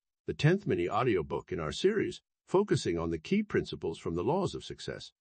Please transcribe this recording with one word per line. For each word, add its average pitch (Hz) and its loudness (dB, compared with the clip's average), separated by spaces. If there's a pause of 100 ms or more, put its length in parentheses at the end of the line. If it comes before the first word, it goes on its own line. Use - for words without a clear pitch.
(260)
the 98 -4
tenth 175 4
mini 92 2
audiobook 95 0
in 85 -2
our 76 -2
series, - 0 (240)
focusing 175 2
on 85 0
the 82 -2
key 202 0
principles 87 -2
from 87 -6
the 87 0
laws 175 0
of 78 -10
success. - -10